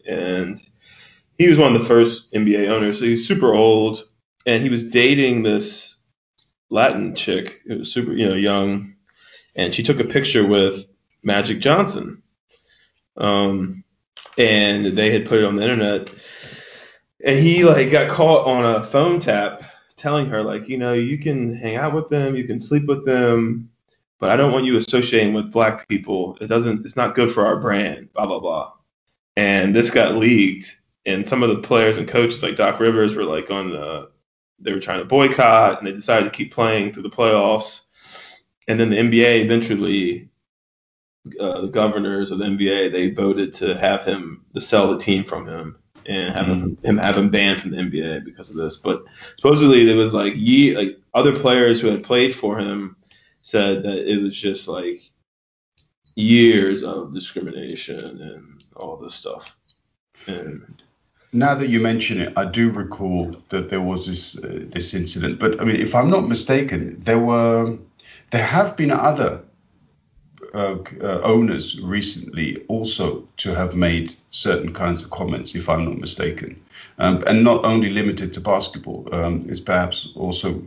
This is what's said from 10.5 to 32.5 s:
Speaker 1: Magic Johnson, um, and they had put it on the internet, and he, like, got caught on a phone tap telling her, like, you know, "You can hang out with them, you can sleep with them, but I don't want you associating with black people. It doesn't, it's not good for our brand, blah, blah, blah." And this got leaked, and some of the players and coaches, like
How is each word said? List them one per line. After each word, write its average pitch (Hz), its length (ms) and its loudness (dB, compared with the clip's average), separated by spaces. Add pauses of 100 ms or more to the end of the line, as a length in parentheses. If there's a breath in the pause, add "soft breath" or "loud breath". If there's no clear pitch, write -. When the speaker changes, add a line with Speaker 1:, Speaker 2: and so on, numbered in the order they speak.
Speaker 1:
Magic 104 380 -2
Johnson, - 640 0 (960 soft breath)
um, 98 680 -2 (560)
and 104 460 4
they 107 260 2
had 107 160 0
put 113 120 4
it 107 60 4
on 101 100 0
the 101 80 0
internet, 104 460 0 (1120 loud breath)
and 135 140 2
he, 170 260 6
like, 139 280 6
got 147 180 4
caught 156 380 4
on 123 180 2
a 110 200 2
phone 170 340 2
tap 104 420 -2 (360 loud breath)
telling 147 300 -2
her, 110 160 -4
like, 107 260 -6
you 131 80 -6
know, 123 160 -2
"You 123 240 -2
can 135 380 -4
hang 113 200 -8
out 143 180 -4
with 156 160 -4
them, 139 260 -2
you 123 80 -4
can 113 160 -6
sleep 147 260 0
with 135 200 -2
them, 117 640 0 (500)
but 95 100 0
I 113 60 4
don't 135 160 4
want 127 140 0
you 127 120 2
associating 113 560 2
with 107 180 -4
black 110 360 0
people. 95 540 -4
It 107 60 -10
doesn't, 113 380 0
it's - 120 -10
not 120 180 -2
good - 160 2
for 104 140 2
our 101 160 2
brand, 92 520 -4
blah, 90 120 -2
blah, 92 140 -6
blah." 80 340 -6 (640)
And 101 360 2
this 117 160 4
got 110 280 2
leaked, 104 640 2 (240)
and 101 200 -4
some 127 180 -2
of 117 60 2
the 104 180 0
players 113 300 2
and - 120 -6
coaches, 120 340 0
like - 140 -4